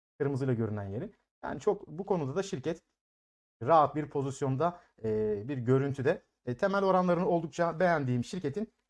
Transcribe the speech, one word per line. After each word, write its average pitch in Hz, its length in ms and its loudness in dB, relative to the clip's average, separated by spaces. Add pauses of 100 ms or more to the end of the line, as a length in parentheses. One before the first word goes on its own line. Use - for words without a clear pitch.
(200)
kırmızıyla 135 340 0
görünen 107 340 -2
yeri. 127 240 -6 (320)
Yani 139 160 -6
çok, - 280 0
bu 160 180 -10
konuda 151 300 -2
da 190 80 0
şirket 165 380 -6 (800)
rahat 147 320 6
bir 151 140 -4
pozisyonda, 139 720 -2 (240)
e, 107 440 0
bir 143 100 -6
görüntüde. 131 640 0 (240)
E, 123 100 -4
temel 196 280 0
oranlarını 180 440 4
oldukça 165 520 0
beğendiğim 139 440 2
şirketin 180 500 -6 (160)